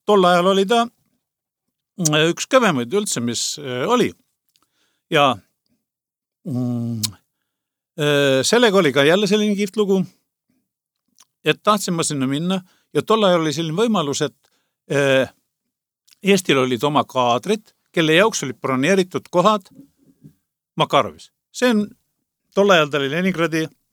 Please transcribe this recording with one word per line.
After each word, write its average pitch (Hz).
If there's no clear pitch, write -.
Tol 208
ajal 180
oli 196
ta, 233
mm, -
üks -
kõvemaid 160
üldse, 208
mis, 120
äh, 127
oli. 226
Ja, 143
mm, 120
äh, 143
sellega 214
oli 151
ka 143
jälle 185
selline 208
kihvt 196
lugu, 202
et 156
tahtsin 202
ma 160
sinna 135
minna 170
ja 147
tol 214
ajal 175
oli 156
selline 160
võimalus, 175
et, 139
äh, 139
Eestil 185
olid 127
oma 147
kaadrid, 127
kelle 160
jaoks 208
olid 131
broneeritud 143
kohad 202
Makarovis. 120
See 247
on, 214
tol 202
ajal 156
ta 143
oli 139
Leningradi 160